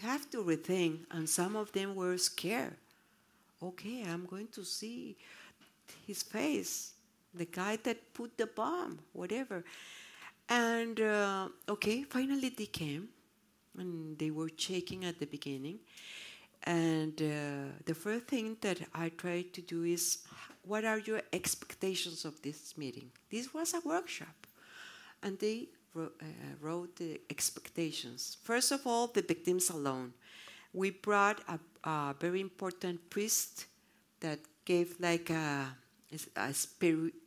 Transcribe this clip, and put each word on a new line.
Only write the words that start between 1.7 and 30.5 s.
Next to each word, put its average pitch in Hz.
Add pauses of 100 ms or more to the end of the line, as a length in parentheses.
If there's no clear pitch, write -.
them 196
were 180
scared. 180 (840)
"Okay, 190
I'm 175
going 190
to 196
see 233 (920)
his 202
face, - (400)
the 175
guy 190
that 233
put 233
the 220
bomb," 247 (140)
whatever. 185 (840)
And, 233
uh, 202 (220)
okay, 208
finally 269
they 220
came, 160 (680)
and 165
they 156
were 156
checking 185
at 170
the 147
beginning. 147 (840)
And, 160
uh, 143 (140)
the 160
first 226
thing 220
that 180 (140)
I 165
tried 180
to 180
do 170
is, 170 (460)
"What 214
are 220
your 214 (100)
expectations 180
of 151
this -
meeting?" 127 (180)
This 240
was 320
a 339
workshop. 339 (840)
And 196
they 220 (260)
wro-, 165
uh, 160 (360)
wrote 175
the 160 (100)
expectations. -
First 240
of 277
all, 240
the 208
victims 180
alone. 135 (580)